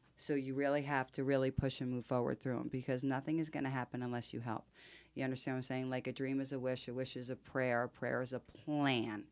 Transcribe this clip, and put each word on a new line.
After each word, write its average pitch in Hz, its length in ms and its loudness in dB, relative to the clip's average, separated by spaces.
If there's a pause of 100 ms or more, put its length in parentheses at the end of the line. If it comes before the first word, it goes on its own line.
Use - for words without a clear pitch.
(180)
So - 160 -2
you 135 200 0
really 143 280 4
have 139 320 0
to 139 100 -2
really 135 280 4
push 135 280 0
and 127 100 0
move 123 160 -2
forward 123 360 2
through 123 180 0
'em 123 80 -4
because 127 380 -2
nothing 139 340 0
is 156 100 -2
gonna 139 200 -2
happen 123 320 -2
unless 120 320 -4
you 117 80 -4
help. 117 260 -4 (480)
You 135 80 -2
understand 131 320 -2
what 131 40 -2
I'm 127 40 -2
saying? 131 260 -2
Like, 127 180 -2
a 127 40 0
dream 135 300 0
is 135 100 -6
a 135 80 -2
wish, 127 300 -2
a 120 40 -4
wish 127 220 -2
is 127 140 -6
a 127 80 -4
prayer, 123 460 2
a 120 60 -2
prayer 123 320 -2
is 127 120 -4
a 123 80 -4
plan. 123 920 0